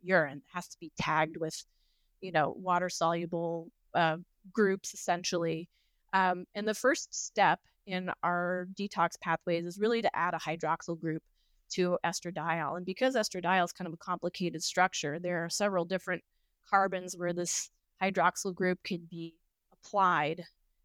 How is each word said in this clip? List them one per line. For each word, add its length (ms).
the 60
urine. 320
It 40
has 160
to 100
be 180
tagged 400
with, 260
you 100
know, 260
water 320
soluble, 800
uh, 240
groups, 440
essentially. 720
Um, 320
and 120
the 60
first 400
step 460
in 240
our 500
detox 460
pathways 460
is 120
really 240
to 140
add 180
a 60
hydroxyl 600
group 220
to 340
estradiol. 720
And 80
because 300
estradiol 500
is 80
kind 140
of 60
a 40
complicated 680
structure, 560
there 240
are 60
several 340
different 400
carbons 480
where 160
this 360
hydroxyl 540
group 280
can 260
be 260
applied. 720